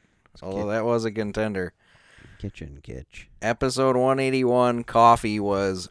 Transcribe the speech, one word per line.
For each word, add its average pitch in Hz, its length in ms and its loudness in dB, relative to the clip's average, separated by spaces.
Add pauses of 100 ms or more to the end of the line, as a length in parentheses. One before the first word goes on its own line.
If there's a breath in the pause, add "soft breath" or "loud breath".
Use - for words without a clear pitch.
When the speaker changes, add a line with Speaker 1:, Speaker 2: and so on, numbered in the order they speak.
(320)
Speaker 1:
It's - 100 -20
Speaker 2:
Although 98 220 -6
Speaker 1:
Ki-, 104 60 -6
Speaker 2:
that 110 140 -2
was 117 200 0
a 113 60 -2
contender. 104 640 -4 (680 soft breath)
Speaker 1:
Kitchen 73 440 -14
Kitch. - 460 -18 (140)
Speaker 2:
Episode 127 540 0
one 131 240 2
eighty-one, 123 640 2
Coffee, 117 560 4
was 98 500 -2